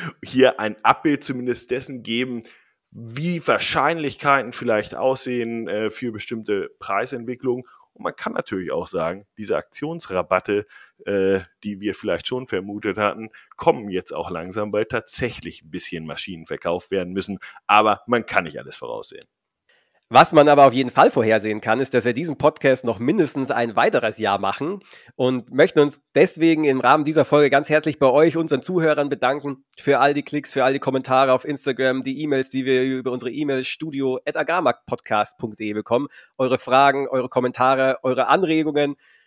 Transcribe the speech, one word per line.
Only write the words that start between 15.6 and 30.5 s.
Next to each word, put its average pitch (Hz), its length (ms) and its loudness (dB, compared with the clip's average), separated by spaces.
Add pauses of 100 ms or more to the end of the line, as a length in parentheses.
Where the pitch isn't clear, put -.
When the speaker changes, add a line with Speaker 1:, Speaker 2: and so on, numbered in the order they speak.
Speaker 1:
ein 78 80 -20
bisschen 82 360 -8
Maschinen 82 400 -12
verkauft 87 440 -6
werden 92 220 -4
müssen. 95 260 -4 (280)
Aber 104 400 6
man 117 180 0
kann 95 200 -2
nicht 73 140 -12
alles 62 180 -16
voraussehen. 57 500 -12 (880)
Speaker 2:
Was 165 200 8
man 147 120 10
aber 143 200 10
auf 117 80 6
jeden 127 160 0
Fall 156 200 6
vorhersehen 107 520 0
kann, 113 180 0
ist, 131 140 -4
dass 117 100 2
wir 120 80 0
diesen 151 240 -4
Podcast 143 480 2
noch 110 140 -2
mindestens 139 520 -2
ein 117 260 -2
weiteres 117 420 0
Jahr 101 200 0
machen 139 420 -4 (340)
und 127 360 -2
möchten 151 300 4
uns 143 220 2 (120)
deswegen 156 500 4
im 131 180 2
Rahmen 139 220 4
dieser 151 200 2
Folge 147 240 4
ganz 139 220 2
herzlich 151 280 0
bei 135 120 4
euch, 156 260 4
unseren 143 240 -2
Zuhörern, 151 480 0
bedanken 135 560 -4 (160)
für 139 200 2
all 143 120 6
die 143 100 -2
Klicks, - 300 -8